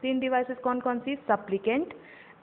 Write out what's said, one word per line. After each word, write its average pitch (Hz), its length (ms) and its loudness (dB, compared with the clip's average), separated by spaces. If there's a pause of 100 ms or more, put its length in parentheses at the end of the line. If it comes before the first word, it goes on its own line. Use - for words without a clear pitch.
तीन 262 180 2
devices 254 380 2
कौन 254 220 0
कौन 247 200 0
सी? 269 160 -2
Supplicant, 220 760 0 (500)